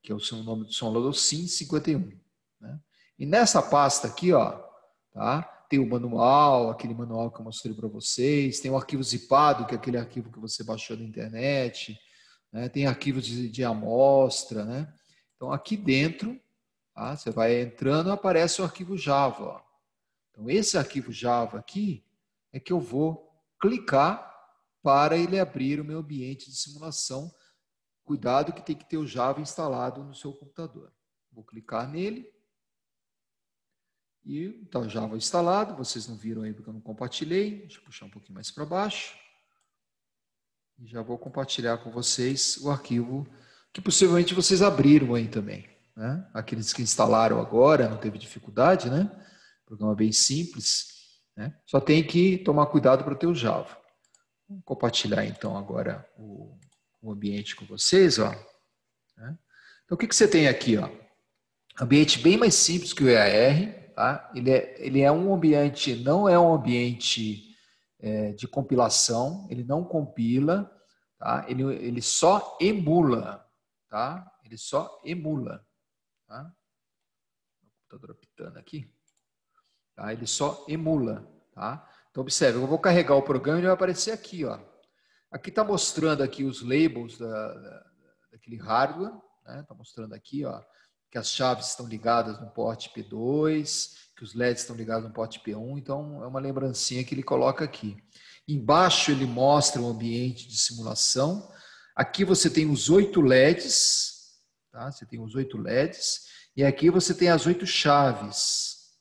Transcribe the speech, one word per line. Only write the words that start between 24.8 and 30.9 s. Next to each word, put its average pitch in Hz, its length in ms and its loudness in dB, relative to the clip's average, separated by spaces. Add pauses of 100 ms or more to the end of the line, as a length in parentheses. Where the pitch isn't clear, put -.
para 147 340 4
ele 180 220 0
abrir 147 420 -4
o - 20 -10
meu 156 160 -10
ambiente 135 500 -12
de 131 60 -18
simulação. 147 760 -10 (720)
Cuidado 139 480 0
que - 80 -16
tem 156 140 -8
que - 120 -20
ter 160 100 -6
o 151 100 -6
Java 127 340 -2
instalado 135 640 -6
no 139 100 -18
seu 143 180 -16
computador. 143 640 -18 (380)